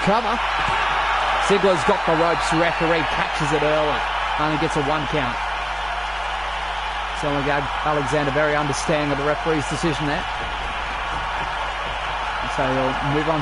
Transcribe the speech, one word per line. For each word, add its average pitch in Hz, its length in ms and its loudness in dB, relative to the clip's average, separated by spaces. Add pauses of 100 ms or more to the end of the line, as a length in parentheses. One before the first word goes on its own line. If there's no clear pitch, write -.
Cover. 220 320 4 (1120)
Ziggler's 190 400 4
got - 160 2
the 165 160 4
ropes. 165 320 2
Referee 165 640 4
catches 160 400 0
it 147 80 2
early. 151 360 2 (440)
Only 151 160 0
gets 156 160 0
a 151 160 2
one 151 160 0
count. 123 320 0 (1800)
So 147 80 0
Alexander 143 1040 0
very 147 240 2
understanding 147 560 0
of 139 80 -2
the - 0 -
referee's 151 480 0
decision 147 320 0
there. 147 220 -2 (2250)
So 135 60 0
he'll 131 480 0
move 151 160 0
on 160 120 2